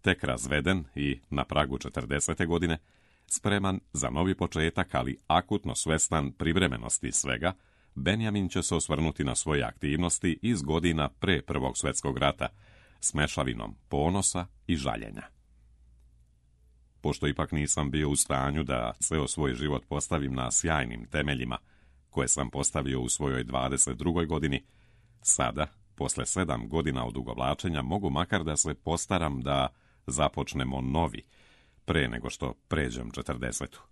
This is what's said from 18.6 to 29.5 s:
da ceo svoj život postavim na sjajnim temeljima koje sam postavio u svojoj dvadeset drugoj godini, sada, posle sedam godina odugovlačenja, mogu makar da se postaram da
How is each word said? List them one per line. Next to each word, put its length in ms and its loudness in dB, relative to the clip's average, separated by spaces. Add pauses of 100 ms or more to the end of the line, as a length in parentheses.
da 360 -2
ceo 260 0
svoj 280 0
život 340 -2
postavim 460 -2
na 160 -2
sjajnim 600 0
temeljima 480 0 (520)
koje 180 0
sam 220 0
postavio 500 0
u 80 -2
svojoj 360 0
dvadeset 540 0
drugoj 280 2
godini, 380 0 (580)
sada, 440 2 (280)
posle 320 -4
sedam 420 -2
godina 380 0
odugovlačenja, 760 -2
mogu 280 -2
makar 340 0
da 120 -2
se 180 0
postaram 680 -2
da 280 2 (380)